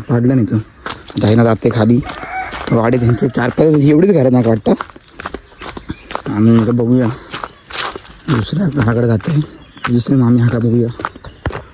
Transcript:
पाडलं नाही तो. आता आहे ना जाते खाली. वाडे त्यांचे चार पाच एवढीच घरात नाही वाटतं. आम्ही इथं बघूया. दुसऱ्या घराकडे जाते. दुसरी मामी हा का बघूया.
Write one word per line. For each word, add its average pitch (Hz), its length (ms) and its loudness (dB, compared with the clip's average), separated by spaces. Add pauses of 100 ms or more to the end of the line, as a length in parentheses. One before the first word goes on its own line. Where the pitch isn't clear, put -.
पाडलं 120 260 2
नाही 117 120 2
तो. - 80 -2
आता - 680 -6
आहे 104 100 4
ना 117 80 4
जाते 117 260 2
खाली. 113 300 2 (720)
वाडे 117 260 0
त्यांचे 120 380 0
चार 120 140 -2
पाच 156 260 2
एवढीच 151 360 4
घरात 131 200 4
नाही 123 180 2
वाटतं. 113 240 0 (1600)
आम्ही 113 280 4
इथं 120 120 0
बघूया. 120 320 2 (1200)
दुसऱ्या 147 380 -2
घराकडे 120 400 0
जाते. 117 240 0 (600)
दुसरी 120 240 0
मामी 123 240 4
हा 117 100 4
का 123 80 0
बघूया. 117 300 0 (880)